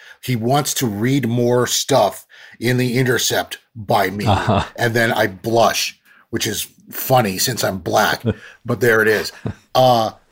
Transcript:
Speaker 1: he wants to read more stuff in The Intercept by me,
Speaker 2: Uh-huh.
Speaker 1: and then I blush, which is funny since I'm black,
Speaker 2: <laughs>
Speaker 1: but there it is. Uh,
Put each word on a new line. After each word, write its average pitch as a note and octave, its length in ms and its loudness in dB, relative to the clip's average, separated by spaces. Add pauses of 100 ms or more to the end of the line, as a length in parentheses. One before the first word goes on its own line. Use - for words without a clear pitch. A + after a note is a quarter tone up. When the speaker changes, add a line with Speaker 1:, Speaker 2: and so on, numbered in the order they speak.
(220)
Speaker 1:
he B2+ 160 -2
wants C3 380 0
to B2+ 120 -2
read A#2 400 0
more A#2+ 400 2
stuff - 580 0 (340)
in B2 180 0
The B2 200 0
Intercept A#2+ 600 -2 (160)
by G#2 360 -2
me, G2+ 160 -6
Speaker 2:
Uh-huh. G2 400 0 (100)
Speaker 1:
and A2+ 180 -2
then A#2 200 2
I A2 140 0
blush, G#2+ 720 0 (320)
which A2+ 160 -4
is G#2 180 -6 (280)
funny A2 460 0
since A2 260 -2
I'm G2 160 -2
black, G#2 440 0 (200)
Speaker 2:
<laughs> - 220 -20
Speaker 1:
but A#2+ 160 -4
there A2 200 4
it G#2+ 60 2
is. G2+ 240 0 (440)
Uh, B2 360 4 (200)